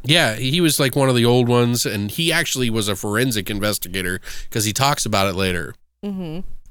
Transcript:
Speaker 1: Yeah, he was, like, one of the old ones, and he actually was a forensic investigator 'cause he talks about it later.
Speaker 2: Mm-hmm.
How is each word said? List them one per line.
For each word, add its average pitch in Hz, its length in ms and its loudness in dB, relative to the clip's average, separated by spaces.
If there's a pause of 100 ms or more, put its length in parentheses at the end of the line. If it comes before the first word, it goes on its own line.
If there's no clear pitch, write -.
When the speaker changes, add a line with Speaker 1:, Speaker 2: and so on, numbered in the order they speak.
Speaker 1:
Yeah, 135 320 2
he 131 260 0
was, 151 180 2
like, 135 160 2
one 135 140 4
of 127 60 4
the 117 100 4
old 120 220 4
ones, 120 380 2
and 104 260 -4
he 165 200 -2
actually 143 380 0
was 113 180 0
a 101 80 0
forensic 110 540 -2
investigator 95 720 -4 (320)
'cause 107 140 -2
he 107 80 0
talks 139 320 2
about 101 240 2
it 90 60 -4
later. 90 380 -2 (320)
Speaker 2:
Mm-hmm. 185 360 -6 (300)